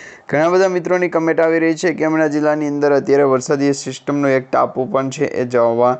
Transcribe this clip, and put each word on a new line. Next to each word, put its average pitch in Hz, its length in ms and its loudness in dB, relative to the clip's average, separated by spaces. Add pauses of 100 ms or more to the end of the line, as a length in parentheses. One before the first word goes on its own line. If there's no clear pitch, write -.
(280)
ઘણા 156 220 0
બધા 185 180 4
મિત્રોની 180 400 -2
કમેન્ટ 165 320 0
આવી 165 180 2
રહી 165 160 2
છે 170 200 -2
કે 156 100 -4
એમના 156 240 0
જિલ્લાની 151 400 0
અંદર 143 240 0
અત્યારે 139 300 2
વરસાદી 139 500 2
સિસ્ટમનો 143 560 -4
એક 131 220 0
ટાપુ 127 360 0
પણ 135 240 -2
છે, 147 140 -4
એ - 200 -2
જોવા 120 540 2